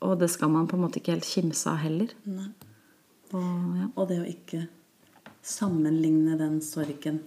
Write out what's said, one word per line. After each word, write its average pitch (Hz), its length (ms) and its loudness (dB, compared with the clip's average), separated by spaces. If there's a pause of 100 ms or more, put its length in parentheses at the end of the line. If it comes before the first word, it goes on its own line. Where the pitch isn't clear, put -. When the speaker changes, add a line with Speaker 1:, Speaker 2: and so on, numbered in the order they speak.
Speaker 1:
og 190 180 2
det 170 100 4
skal 165 200 0
man 160 180 4
på 180 80 -2
en 180 80 2
måte 165 160 -2
ikke 170 140 -2
helt 165 120 -2
kimse 165 420 0
av 160 100 0
heller. 160 320 0 (160)
Speaker 2:
Nei. 196 240 -8 (840)
Speaker 1:
Og, 185 80 -2 (360)
ja. 185 180 0
Speaker 2:
Og 196 140 0
det 175 100 0
å 175 100 -4
ikke 165 380 -8 (760)
sammenligne 160 920 2
den 156 240 0
sorgen. 156 640 -4